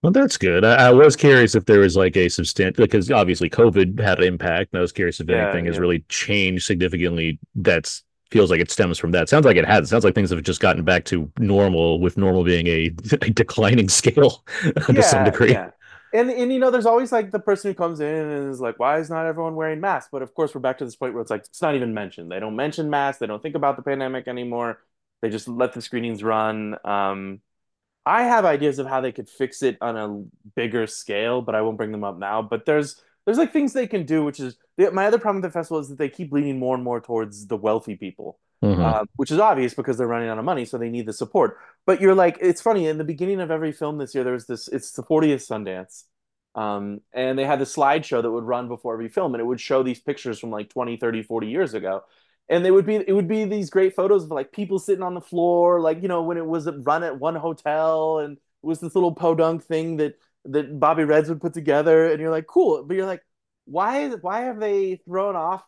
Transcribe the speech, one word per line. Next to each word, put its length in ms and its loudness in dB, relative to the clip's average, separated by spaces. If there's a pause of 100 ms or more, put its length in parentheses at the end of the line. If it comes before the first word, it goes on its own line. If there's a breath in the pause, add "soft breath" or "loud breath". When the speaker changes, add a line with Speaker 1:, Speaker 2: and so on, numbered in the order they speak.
Speaker 1:
Well, 100 4
that's 260 2
good. 260 4
I, 240 8
I 40 10
was 240 10
curious 400 8
if 100 2
there 140 8
was, 160 6
like, 200 4
a 120 4
substan-, 480 -2
because 360 2
obviously 380 2
covid 500 4
had 200 2
an 60 6
impact, 480 0
and 60 -2
I 20 2
was 100 0
curious 280 -2
if 80 -6
Speaker 2:
Yeah, 180 2
Speaker 1:
anything 200 -2
has 100 -2
Speaker 2:
yeah. 60 -2
Speaker 1:
really 280 0
changed 560 -2
significantly. 760 -2 (160)
That's, 480 0 (260)
feels 220 6
like 80 2
it 100 0
stems 300 0
from 120 -2
that. 180 2
Sounds 160 6
like 120 8
it 80 4
has. 200 4
It 20 -10
sounds 160 2
like 100 6
things 160 0
have 140 -2
just 160 -4
gotten 240 2
back 220 2
to 340 -4
normal, 600 4
with 180 0
normal 260 4
being 240 2
a, 180 2
<laughs> 260 -4 (100)
a 100 0
declining 580 2
scale 600 4
<laughs> 100 -6
to 400 2
some 200 6
Speaker 2:
Yeah, 20 4
Speaker 1:
degree. 280 4
Speaker 2:
yeah. 180 0 (440 soft breath)
And, 160 4
and, 240 -2
you 60 0
know, 120 4
there's 140 0
always, 260 4
like, 200 0
the 80 -2
person 320 0
who 40 -6
comes 240 -4
in 80 -4
and 420 -4
is 120 -8
like, 180 -6
"Why 200 2
is 100 -8
not 160 -4
everyone 300 -6
wearing 260 -6
masks?" 300 -4
But 100 -8
of 120 -12
course, 220 -4
we're 60 -8
back 160 -2
to 80 -8
this 100 -14
point 180 -8
where 80 -8
it's 100 -8
like, 100 -6
it's 200 -14
not 140 0
even 180 -2
mentioned. 380 -12
They 80 -8
don't 160 -8
mention 340 -4
masks. 300 -2
They 80 -6
don't 140 -8
think 140 -10
about 200 -2
the 60 -16
pandemic 460 -6
anymore. 540 -8 (400)
They 80 -2
just 180 -8
let 260 -4
the 80 -12
screenings 420 -8
run. 640 -4
Um, 560 -6 (640)
I 180 2
have 220 2
ideas 340 0
of 80 -6
how 140 -4
they 100 -4
could 160 -14
fix 340 -8
it 200 -2
on 160 -6
a 260 -10 (320)
bigger 320 -2
scale, 540 -4
but 120 -6
I 80 0
won't 140 -2
bring 160 -6
them 140 -8
up 120 -8
now. 240 -4
But 240 -6
there's, 360 -2 (240)
there's, 120 0
like, 140 0
things 220 -2
they 140 -2
can 180 -6
do, 180 0
which 160 -6
is, 160 -10 (220)
the, 140 2
my 160 0
other 100 2
problem 240 -2
with 100 -8
the 80 -6
festival 200 -4
is 100 -10
that 80 -16
they 100 -4
keep 240 -10
leaning 280 -2
more 160 -2
and 80 -6
more 180 -4
towards 460 -6
the 100 -4
wealthy 400 -2
people, 420 -16 (240)
Speaker 1:
Mm-hmm. 180 2
Speaker 2:
uh, 220 2 (140)
which 140 -4
is 60 0
obvious 360 2
because 240 -4
they're 100 -2
running 220 -4
out 100 -6
of 60 -6
money, 200 -4
so 120 -10
they 120 -6
need 160 -8
the 80 -10
support. 440 -2 (280 soft breath)
But 140 2
you're 160 6
like, 260 4
it's 200 0
funny, 260 0
in 100 -4
the 60 -6
beginning 380 -4
of 100 -6
every 200 -4
film 260 -8
this 180 -10
year, 80 -2
there 100 -2
was 140 -8
this, 220 -10
it's 240 -8
the 100 -12
fortieth 380 0
Sundance, 640 -12 (500)
um, 460 -8 (120)
and 240 -4
they 80 -4
had 140 -2
the 60 -2
slideshow 580 -2
that 80 -2
would 140 -6
run 220 -6
before 260 -10
every 160 -10
film, 260 -4
and 60 -6
it 20 -4
would 160 -4
show 240 0
these 160 -4
pictures 400 -8
from, 120 -12
like, 180 -10
twenty, 280 -8
thirty, 240 -4
forty 260 -6
years 260 -4
ago. 300 -6 (440)
And 160 0
they 80 2
would 140 4
be, 100 -2
it 180 -2
would 140 0
be 160 -2
these 260 -6
great 260 0
photos 280 2
of, 80 -12
like, 200 -8
people 280 -6
sitting 240 -4
on 120 -6
the 60 -10
floor, 600 2
like, 200 0
you 60 -4
know, 160 -2
when 140 -4
it 80 -6
was 220 -4 (160)
run 200 0
at 160 -8
one 160 -4
hotel, 840 -2
and 180 -10
it 280 -20
was 140 -4
this 160 -8
little 180 2
podunk 500 0
thing 340 -6
that 200 -4 (280)
that 340 -6
Bobby 240 2
Reds 260 2
would 120 -6
put 120 -6
together, 580 2
and 80 -2
you're 120 -4
like, 160 -4
"Cool," 360 2
but 120 -6
you're 100 -2
like, 160 -8 (440)
"Why 380 -2
is, 180 -8
why 200 -6
have 180 -8
they 460 -2
thrown 300 -4
off 320 -4